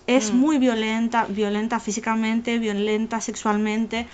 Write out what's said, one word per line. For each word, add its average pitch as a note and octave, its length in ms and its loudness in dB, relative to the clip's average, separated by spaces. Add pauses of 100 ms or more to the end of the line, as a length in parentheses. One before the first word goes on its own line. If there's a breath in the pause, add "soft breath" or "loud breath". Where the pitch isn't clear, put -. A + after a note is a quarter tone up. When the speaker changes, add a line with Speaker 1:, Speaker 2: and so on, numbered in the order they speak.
Speaker 1:
es A#3+ 280 2
Speaker 2:
Mm. - 40 2
Speaker 1:
muy D4 200 4
violenta, A3+ 720 2
violenta G#3 500 -2
físicamente, A3+ 800 -2
violenta G#3+ 600 -2
sexualmente, G#3+ 920 -2